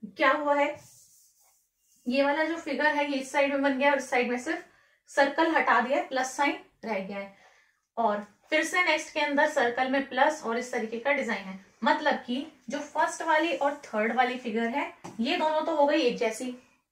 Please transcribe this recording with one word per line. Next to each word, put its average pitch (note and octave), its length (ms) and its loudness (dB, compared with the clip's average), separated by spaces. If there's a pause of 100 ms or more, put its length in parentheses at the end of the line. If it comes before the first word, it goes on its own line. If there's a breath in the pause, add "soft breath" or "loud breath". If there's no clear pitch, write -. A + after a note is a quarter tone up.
क्या C#4 260 2
हुआ D4 220 2
है, C#4+ 200 0 (1300)
ये C4+ 160 2
वाला D4 220 2
जो E4 120 -2
figure D4 320 -2
है D4 220 0
ये C4+ 60 -2
इस - 160 -8
side C#4+ 200 2
में C#4 100 0
बन C4+ 160 2
गया C#4+ 120 4
और C#4 80 4
इस - 120 -8
side B3 200 2
में B3 80 -2
सिर्फ E4+ 260 -6 (460 soft breath)
circle D#4 420 2
हटा A#3+ 280 4
दिया C4 180 0
है, F4 100 -4
plus C4 240 -2
sign D4 260 0 (260)
रह G#3+ 160 -4
गया G3 180 -8
है। G3 180 -12 (600 soft breath)
और G#3 300 0 (240)
फिर D#4 140 2
से F4+ 180 0
next D#4 320 0
के D#4 60 -2
अंदर D4 300 2
circle C4 400 0
में C#4 180 0
plus D4 360 2
और A3+ 140 -2
इस - 140 -8
तरीके A3+ 260 -4
का C#4 140 0
design G#3+ 320 -4
है। F#3+ 140 -12 (260)
मतलब D4 320 2
कि C#4 300 -6 (240)
जो C#4+ 100 -4
first E4 420 -4
वाली D#4+ 320 2
और C#4+ 200 0 (100)
third A3+ 300 -2
वाली B3 240 2
figure A#3 300 -4
है D#4 240 -6 (280)
ये D#4 160 0
दोनों D#4 260 0
तो D#4+ 140 -2
हो C#4+ 100 4
गई D4+ 140 4
एक A#3+ 180 2
जैसी, A#3 280 -2 (460)